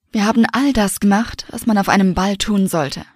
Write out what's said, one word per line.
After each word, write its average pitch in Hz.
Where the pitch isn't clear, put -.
wir 220
haben 226
all 269
das 208
gemacht, 202
was -
man 220
auf 196
einem 190
Ball 196
tun 202
sollte. 156